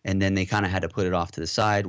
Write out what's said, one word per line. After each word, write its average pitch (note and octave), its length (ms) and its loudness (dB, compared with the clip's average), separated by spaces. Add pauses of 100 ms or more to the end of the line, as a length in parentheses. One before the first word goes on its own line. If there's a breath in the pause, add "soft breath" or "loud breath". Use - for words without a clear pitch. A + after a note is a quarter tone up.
and F#2+ 160 0
then G2 120 2
they F#2+ 120 0
kinda G2+ 220 0
had F#2 140 -2
to F2 60 -2
put F#2 180 -2
it F2+ 60 0
off F2 200 -2
to - 80 -10
the E2 60 -6
side G#2 420 0